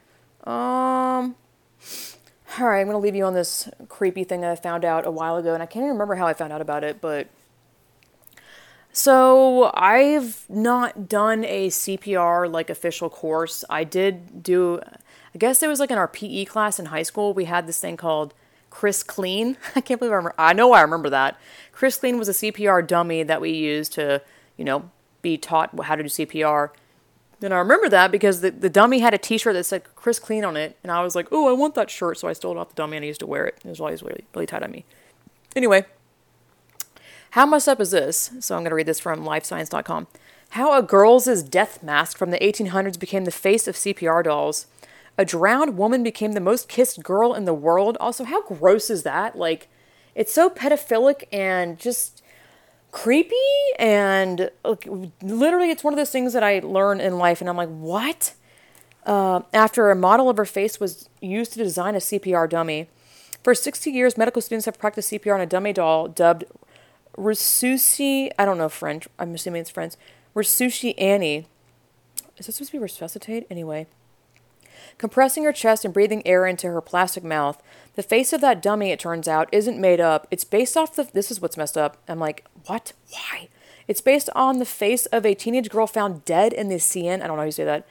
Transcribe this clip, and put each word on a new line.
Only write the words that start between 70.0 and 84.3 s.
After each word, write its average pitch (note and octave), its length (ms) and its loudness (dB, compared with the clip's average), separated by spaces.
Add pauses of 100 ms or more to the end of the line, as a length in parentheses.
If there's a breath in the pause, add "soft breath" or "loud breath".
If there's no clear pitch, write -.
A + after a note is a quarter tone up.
Resusci A#3 640 -2
Annie. F3 480 0 (920)
Is - 80 -18
that A3+ 80 -12
supposed - 180 -12
to D4+ 60 -8
be C4 40 -8
resuscitate? G#3+ 680 -10
Anyway. D#3+ 380 -10 (1080 loud breath)
Compressing C4 460 2
her D4 100 2
chest A3 320 2
and F3+ 80 -6
breathing G#3 320 0
air F#3 200 4
into F3+ 220 -4
her E3+ 140 -4
plastic F3+ 420 -2
mouth. D3+ 380 -4 (340 soft breath)
The G3 80 -6
face B3+ 300 2
of D4 80 -2
that A#3+ 200 2
dummy, G#3 300 0
it D3 80 -4
turns E3+ 280 -6
out, D#3+ 240 2
isn't G#3 280 0
made F3+ 200 6
up. D#3+ 300 2
It's F3 140 -6
based A#3 320 0
off D#4+ 200 0
the, D4 80 -4 (100)
this G3 180 -2
is G3 100 -10
what's E3+ 160 -8
messed D3+ 200 -6
up. D3 200 -2 (100)
I'm E3 120 -8
like, D#3 260 -6 (200)
"What? - 280 -10 (160)
Why?" - 380 -12 (400 soft breath)
It's - 140 -4
based C#4 340 2